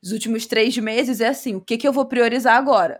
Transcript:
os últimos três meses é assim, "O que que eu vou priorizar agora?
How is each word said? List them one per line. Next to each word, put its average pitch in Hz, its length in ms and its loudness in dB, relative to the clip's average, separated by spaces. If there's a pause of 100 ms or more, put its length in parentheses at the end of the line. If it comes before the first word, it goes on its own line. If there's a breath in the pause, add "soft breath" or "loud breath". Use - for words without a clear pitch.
os 277 120 -8
últimos 220 320 -4
três 226 320 0
meses 226 420 -2
é 226 80 0
assim, 254 280 -4
"O 190 40 -6
que 226 180 -4
que 233 80 -4
eu 285 60 4
vou 262 140 0
priorizar 240 500 2
agora? 240 440 2